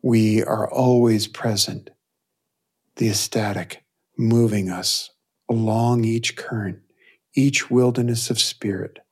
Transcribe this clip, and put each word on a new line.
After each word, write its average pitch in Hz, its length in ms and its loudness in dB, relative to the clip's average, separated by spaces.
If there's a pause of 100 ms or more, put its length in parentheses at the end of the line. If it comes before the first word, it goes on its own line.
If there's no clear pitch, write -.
We 110 400 2
are - 280 -2
always 120 560 2
present, - 640 -6 (1040)
the 117 140 0
ecstatic, 101 720 -4 (320)
moving 110 540 2
us - 400 -6 (380)
along 117 560 2
each 113 320 -2
current, 101 420 -8 (560)
each - 360 0
wilderness 120 600 2
of 113 100 -2
spirit - 600 -4 (120)